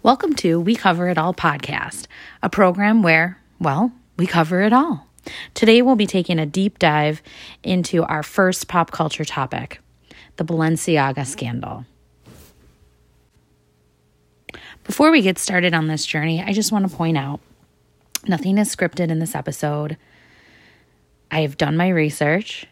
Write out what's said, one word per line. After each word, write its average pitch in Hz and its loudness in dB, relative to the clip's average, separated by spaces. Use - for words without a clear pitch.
Welcome 269 2
to 170 0
We 185 2
Cover 175 0
It 175 0
All 165 0
podcast, - -6
a - -2
program 202 4
where, 165 2
well, 175 0
we 170 0
cover 175 0
it 220 4
all. 262 2
Today, 226 6
we'll 254 4
be 208 2
taking 170 0
a 156 0
deep 196 -2
dive 151 2
into 175 0
our 156 -4
first - 0
pop 170 0
culture 156 -4
topic, - -8
the 170 -2
Balenciaga 156 0
scandal. 120 -8
Before 302 2
we 277 6
get 185 0
started 175 0
on 160 0
this 156 -4
journey, 165 -2
I - -4
just 208 -2
want 196 0
to 156 -16
point 165 0
out, 139 -4
nothing 185 0
is 208 0
scripted 175 -2
in 160 -2
this 160 -6
episode. 151 -6
I 156 0
have 143 -4
done 156 0
my 180 2
research. 156 -2